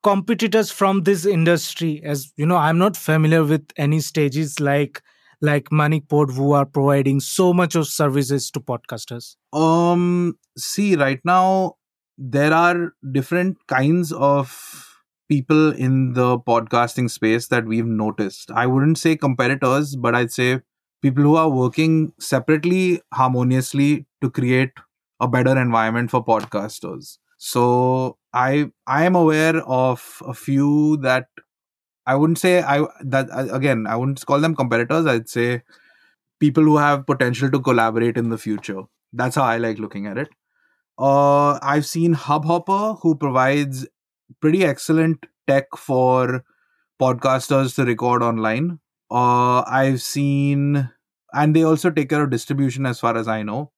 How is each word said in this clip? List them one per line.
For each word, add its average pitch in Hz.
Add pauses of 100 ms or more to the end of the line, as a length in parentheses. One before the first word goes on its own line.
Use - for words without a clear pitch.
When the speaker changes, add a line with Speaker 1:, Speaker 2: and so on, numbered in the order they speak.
Speaker 1:
competitors 208
from 196
this 185
industry, 165
as 147
you 147
know, 175
I'm 160
not 185
familiar 156
with 147 (120)
any 151
stages 147
like, 143 (380)
like 147
Manikpod, 147
who 139
are 139
providing 139
so 180
much 175
of 156
services 139
to 147
podcasters. 120 (160)
Speaker 2:
Um, 175 (200)
see, 196
right 135
now, 185 (420)
there 139
are 170 (160)
different 175
kinds 151
of - (300)
people 151
in 131
the 123
podcasting 120
space 113
that 117
we've 113
noticed. 107
I 113
wouldn't 135
say 160
competitors, 135
but 120
I'd 120
say 127 (420)
people 139
who 151
are 160
working 156
separately, 170 (140)
harmoniously 131 (120)
to 123
create 127 (500)
a 123
better 127
environment 117
for 123
podcasters. 107 (240)
So 127 (160)
I, 135 (160)
I 143
am 180
aware 160 (100)
of 127
a 127
few 147
that 127 (760)
I 131
wouldn't 156
say 180
I, 143 (200)
that, 135
I, 131
again, 131
I 113
wouldn't 131
call 143
them 160
competitors. 127
I'd 117
say 120 (800)
people 147
who 151
have 147
potential 127
to 139
collaborate 117
in 117
the 113
future. 101 (320)
That's 123
how 139
I 117
like 113
looking 104
at 101
it. 147 (680)
Uh, 143
I've 143
seen 170
Hubhopper, 175
who 160
provides 135 (540)
pretty 170
excellent 160 (220)
tech 139 (100)
for 127 (580)
podcasters 131
to 135
record 120
online. 117 (300)
Uh, 123
I've 131
seen, 139 (420)
and 151
they 165
also 160
take 147
care 147
of 139
distribution 135
as 123
far 117
as 113
I 110
know. 120